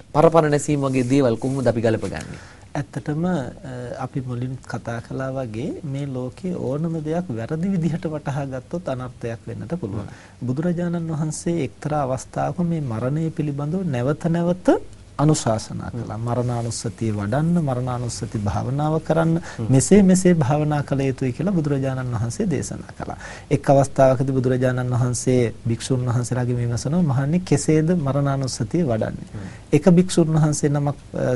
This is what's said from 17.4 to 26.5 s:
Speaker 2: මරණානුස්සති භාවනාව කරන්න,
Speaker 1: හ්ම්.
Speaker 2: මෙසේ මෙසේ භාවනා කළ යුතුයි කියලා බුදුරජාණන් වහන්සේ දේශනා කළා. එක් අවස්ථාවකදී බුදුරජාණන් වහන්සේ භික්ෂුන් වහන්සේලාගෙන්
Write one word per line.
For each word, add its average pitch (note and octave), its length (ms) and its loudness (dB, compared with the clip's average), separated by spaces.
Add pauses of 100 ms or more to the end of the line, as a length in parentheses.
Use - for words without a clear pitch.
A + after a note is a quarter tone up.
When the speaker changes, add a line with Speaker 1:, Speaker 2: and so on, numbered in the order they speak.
Speaker 2:
මරණානුස්සති B2 720 -4 (100)
භාවනාව C3 460 -2 (140)
කරන්න, D#3+ 280 2
Speaker 1:
හ්ම්. A#2+ 340 -4
Speaker 2:
මෙසේ C3+ 320 8
මෙසේ F#3 320 6
භාවනා D3+ 480 2
කළ C3+ 180 -2
යුතුයි C3 320 0
කියලා F3 220 -2
බුදුරජාණන් C3+ 600 -2
වහන්සේ A#2+ 340 -2
දේශනා - 480 -4
කළා. - 200 -10 (320)
එක් D3 200 2
අවස්ථාවකදී C3+ 680 4
බුදුරජාණන් B2+ 560 2
වහන්සේ B2 600 2 (140)
භික්ෂුන් B2 380 0
වහන්සේලාගෙන් B2 520 0